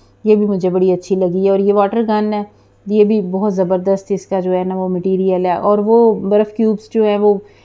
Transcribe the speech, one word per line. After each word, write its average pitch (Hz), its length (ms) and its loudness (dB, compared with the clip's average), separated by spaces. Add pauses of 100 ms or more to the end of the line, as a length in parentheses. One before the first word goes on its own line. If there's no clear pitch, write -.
(260)
ये 214 100 4
भी 208 100 2
मुझे 190 240 -2
बड़ी 185 220 2
अच्छी 180 240 -2
लगी 185 300 -2
है। 196 60 2
और 196 80 2
ये 202 120 0
वाटर 202 320 0
गन 214 300 -2
है, 208 120 -4 (420)
ये 208 180 4
भी 214 160 0
बहुत 190 320 -4
ज़बरदस्त 185 580 -2
इसका 196 280 -4
जो 185 120 -4
है 185 120 -2
ना, 185 120 -4
वो 185 120 -4
मटीरियल 185 580 -2
है। 175 140 -2
और 208 200 0
वो 226 340 2
बर्फ़ 208 420 0
क्यूब्स 214 360 -2
जो 220 120 0
हैं, 208 140 0
वो 202 240 2 (240)